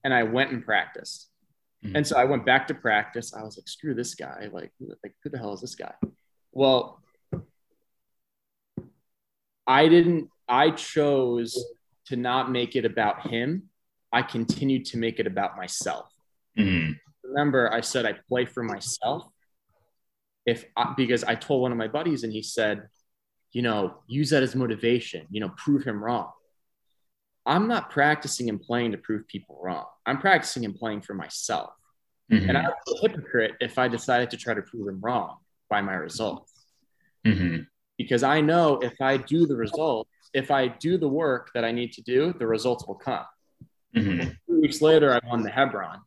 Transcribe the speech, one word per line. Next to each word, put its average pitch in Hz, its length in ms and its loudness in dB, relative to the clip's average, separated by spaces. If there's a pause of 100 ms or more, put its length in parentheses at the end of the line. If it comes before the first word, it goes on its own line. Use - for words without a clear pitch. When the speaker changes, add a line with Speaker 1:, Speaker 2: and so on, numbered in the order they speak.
Speaker 1:
And 135 80 0
I 120 120 4
went 123 260 0
and 120 140 -6
practiced. - 640 -4 (560)
Speaker 2:
Mm-hmm. 104 120 -4
Speaker 1:
And 147 100 2
so 151 120 0
I 123 60 6
went 131 200 0
back 131 240 4
to 147 60 -4
practice. 110 600 -2
I 110 100 -12
was 107 120 -16
like, - 120 -18
"Screw 147 260 -6
this 117 200 -6
guy. 73 380 -12
Like, - 260 -14
who, 131 140 -16 (120)
like, 98 180 -16
who 143 80 -10
the 135 80 -8
hell 104 160 -8
is 95 60 -12
this - 160 -12
guy?" - 180 -14 (580)
Well, 131 480 2 (2750)
I 139 220 8
didn't, 170 400 6 (200)
I 139 220 6
chose 127 920 0 (440)
to 131 100 -6
not 123 340 0
make 123 260 -2
it 123 80 0
about 107 440 0
him. 127 360 -2 (480)
I 120 100 2
continued 123 640 -2
to 120 120 -8
make 113 200 -2
it 104 80 0
about 98 300 -4
myself. 92 520 -8 (500)
Speaker 2:
Mm-hmm. 85 340 2 (320)
Speaker 1:
Remember, 135 480 2
I 117 80 0
said 117 260 -2
I 104 80 -2 (140)
play 123 160 0
for 120 180 -8
myself. 113 640 -6 (1200)
If 117 180 0 (120)
I, 95 200 -2
because 123 280 0
I 113 100 0
told 127 280 -2
one 127 100 -2
of 117 60 -4
my 110 100 -4
buddies 147 340 -2
and 110 100 -6
he 107 100 -6
said, 104 460 -2 (640)
you 123 100 -4
know, 107 340 -2 (100)
"Use 135 240 -2
that 139 140 4
as 120 100 -4
motivation, 117 760 -2
you 104 100 -6
know, 98 160 -4
prove 143 280 0
him 104 180 -4
wrong." 113 280 -4 (1120)
I'm 170 240 2
not 226 220 -2
practicing 147 580 2
and 104 120 -4
playing 120 320 0
to 95 60 -6
prove 107 280 -6
people 71 360 -14
wrong. 90 240 -6 (180)
I'm 139 140 0
practicing 165 460 2
and 98 100 -6
playing 107 280 -6
for 101 120 -12
myself. 80 560 -6 (600)
Speaker 2:
Mm-hmm. 92 160 4
Speaker 1:
And 135 100 4
I 151 40 2
was - 420 -4
a 220 40 4
hypocrite 123 520 -2
if 120 180 -4
I 127 100 4
decided 120 420 0
to 117 60 -10
try 117 180 -6
to 101 80 -4
prove 104 260 -10
him 95 120 -8
wrong 107 360 -4 (340)
by 104 100 2
my 98 140 -4
results. 87 580 -6 (720)
Speaker 2:
Mm-hmm. 90 380 2 (360)
Speaker 1:
Because 120 260 2
I 147 160 4
know 156 400 4
if 123 200 -4
I 135 160 2
do 156 300 2
the 143 100 0
results, 117 540 -2 (240)
if 135 160 -2
I 135 180 4
do 165 300 0
the 151 100 0
work 139 460 0
that 117 100 0
I 113 60 0
need 120 220 -4
to 110 100 -20
do, 139 340 2
the 117 120 -2
results 113 380 0
will 98 100 -8
come. 120 280 -6 (720)
Speaker 2:
Mm-hmm. 95 320 0 (200)
Speaker 1:
Two 170 120 4
weeks 147 220 2
later, 151 320 8
I 120 140 4
won 117 140 0
the - 80 -2
Hebron. 101 560 -2